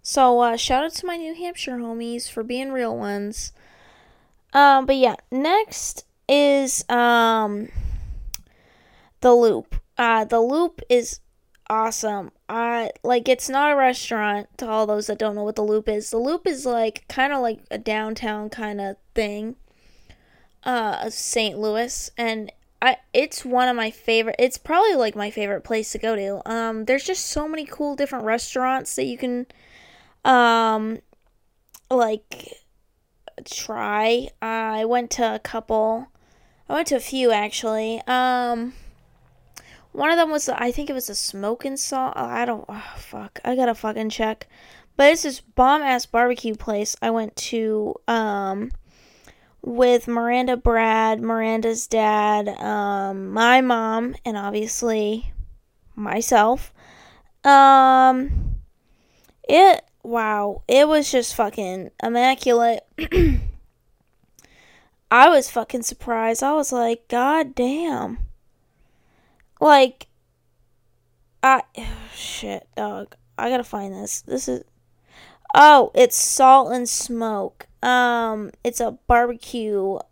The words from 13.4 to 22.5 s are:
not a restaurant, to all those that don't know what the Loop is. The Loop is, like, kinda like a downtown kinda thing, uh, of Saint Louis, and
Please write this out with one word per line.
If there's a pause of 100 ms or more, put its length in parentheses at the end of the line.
not
a
restaurant, (100)
to
all
those
that
don't
know
what
the
Loop
is.
The
Loop
is,
like,
kinda
like (100)
a
downtown
kinda (180)
thing, (1120)
uh,
of
Saint
Louis,
and (320)